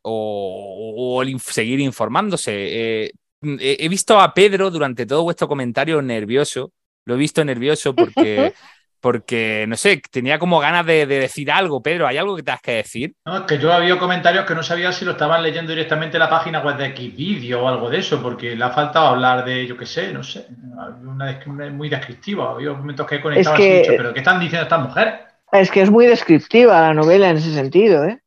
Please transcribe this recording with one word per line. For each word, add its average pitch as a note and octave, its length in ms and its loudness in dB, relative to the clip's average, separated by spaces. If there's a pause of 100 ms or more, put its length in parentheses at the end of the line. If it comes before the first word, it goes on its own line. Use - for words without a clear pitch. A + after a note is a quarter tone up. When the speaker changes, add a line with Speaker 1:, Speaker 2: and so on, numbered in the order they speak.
Speaker 1:
o, G#2 920 -10 (200)
o B2+ 60 0
el C3 80 -4
inf-, C3 220 -10
seguir A#2+ 280 -2
informándose. C#3 720 -4 (520)
Eh, - 60 -10 (320)
he, C#3 360 -4
he D#3 80 -4
visto G3 320 2
a F3 140 4
Pedro G3 380 4
durante C3+ 340 -4
todo C#3 180 0
vuestro E3 240 -2
comentario C#3+ 540 -2
nervioso. B2+ 720 -2 (320)
Lo A#2+ 120 -4
he - 20 -2
visto D#3 260 0
nervioso C#3 520 -2
porque, C#4+ 580 2 (240)
Speaker 2:
<laughs> - 220 -20
Speaker 1:
porque, A2+ 680 -2
no A2+ 80 -4
sé, F#3 360 0
tenía C3 260 -2
como E3+ 220 2
ganas E3 260 0
de, D#3 220 2
de C#3 120 0
decir C3+ 320 -4
algo. D#3 300 0
Pedro, D#3+ 240 -2
¿hay C3 120 -2
algo G3 180 -4
que D#3+ 80 -12
tengas C3 180 -6
que - 120 -6
decir? A2+ 420 -6 (100)
Speaker 3:
No, F3+ 120 -6
es F#3 60 -8
que D3+ 140 -2
yo D#3 160 2
había F3 240 2
comentarios F3+ 480 0
que F3 80 -4
no E3 80 -4
sabía F3 300 -4
si F3+ 120 -8
lo F3 100 -4
estaban D#3+ 280 0
leyendo D#3+ 300 -4
directamente D#3+ 460 -4
en - 20 0
la D#3+ 100 2
página E3 300 -2
web C#3 180 -4
de C3+ 180 -6
Xvideo B2 680 -6
o B2+ 40 0
algo A#2+ 220 -2
de C#3+ 80 -2
eso, D#3 240 -4
porque A#2 340 -8
le A2+ 80 -4
ha B2 60 0
faltado D3 380 0
hablar B2+ 360 2
de, B2+ 220 -4
yo A#2+ 100 -12
qué A2+ 120 -14
sé, F3 260 -8
no C3+ 80 -10
sé, - 240 -14 (580)
una C3+ 360 -10
desc-, - 80 -18
una C#3+ 240 -12
muy C#3+ 180 -10
descriptiva. C3 640 -6
Había C3 200 -6
momentos C#3+ 360 -8
que D3 80 -4
he C#3+ 60 -6
conectado D#3 340 2
Speaker 4:
Es D3+ 40 4
que G3+ 40 6
Speaker 3:
así, F#3+ 100 6
he F#3 60 8
dicho, - 180 6
"¿Pero A#2+ 160 -4
qué B2+ 60 -6
están F3+ 200 2
diciendo E3+ 240 -2
estas D#3 240 2
mujeres?". - 280 0 (360)
Speaker 4:
Es F#3+ 200 4
que G3 100 4
es F#3+ 80 6
muy A#3 160 8
descriptiva A3+ 760 6
la D#3+ 120 4
novela E3+ 380 6
en D#3+ 60 2
ese D#3+ 140 -2
sentido, D3+ 540 4
¿eh? A3 220 -4